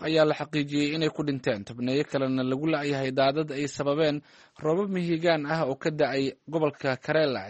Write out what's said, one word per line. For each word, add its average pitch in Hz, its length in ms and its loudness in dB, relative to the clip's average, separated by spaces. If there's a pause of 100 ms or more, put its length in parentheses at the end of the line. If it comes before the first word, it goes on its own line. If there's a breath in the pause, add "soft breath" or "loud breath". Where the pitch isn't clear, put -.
ayaa 156 240 4
la 151 80 4
xaqiijiyey 147 640 -2
inay 156 120 2
ku 151 140 -4
dhinteen, 135 400 -2
tobneeyo 127 460 -2
kalena 131 340 0
lagu 131 220 -2
la'yahay 143 480 -2
daadad 139 380 2
ay 139 180 -4
sababeen 147 480 0 (420 loud breath)
roobab 180 300 0
mihigaan 170 560 2
ah 160 240 -2
oo 135 80 -2
ka - 160 -4
da'ay 139 300 2 (260)
gobolka 147 480 0
Kerala 147 520 2